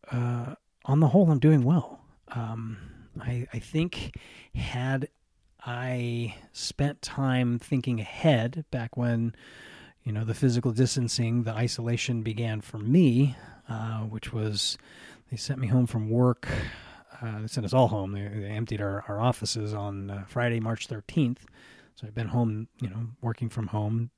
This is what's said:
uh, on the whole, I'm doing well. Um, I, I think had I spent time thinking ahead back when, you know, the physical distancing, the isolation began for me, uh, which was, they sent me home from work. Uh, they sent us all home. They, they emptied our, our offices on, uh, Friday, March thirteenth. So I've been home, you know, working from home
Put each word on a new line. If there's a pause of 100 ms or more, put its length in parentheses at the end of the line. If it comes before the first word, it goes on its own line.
(120)
uh, (300)
on
the
whole,
I'm
doing
well. (280)
Um, (420)
I,
I
think (400)
had (560)
I (180)
spent
time
thinking
ahead
back
when, (680)
you
know,
the
physical
distancing,
the
isolation
began
for
me, (340)
uh,
which
was, (520)
they
sent
me
home
from
work. (720)
Uh,
they
sent
us
all
home.
They,
they
emptied
our,
our
offices
on,
uh,
Friday,
March
thirteenth. (500)
So
I've
been
home, (120)
you
know, (140)
working
from
home